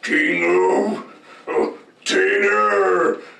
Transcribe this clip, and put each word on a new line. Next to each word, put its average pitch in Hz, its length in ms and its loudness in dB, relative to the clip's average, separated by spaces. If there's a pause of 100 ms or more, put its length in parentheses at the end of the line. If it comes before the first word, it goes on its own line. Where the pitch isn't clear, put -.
King 95 420 -2
of, 92 600 0 (440)
uh, - 240 -2 (320)
Tater 403 1160 2 (180)